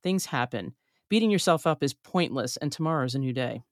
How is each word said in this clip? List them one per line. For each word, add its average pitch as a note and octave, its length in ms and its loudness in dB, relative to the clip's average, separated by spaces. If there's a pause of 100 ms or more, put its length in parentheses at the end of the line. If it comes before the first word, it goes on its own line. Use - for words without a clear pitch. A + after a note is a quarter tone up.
Things F#3 240 0
happen. A#2+ 480 -4 (340)
Beating A3 220 4
yourself F3 360 2
up D#3+ 160 0
is C#3 120 0
pointless, C3 640 -2
and D3 120 -4
tomorrow's D3+ 440 -2
a C#3 40 -2
new C3 140 -2
day. A#2+ 400 -4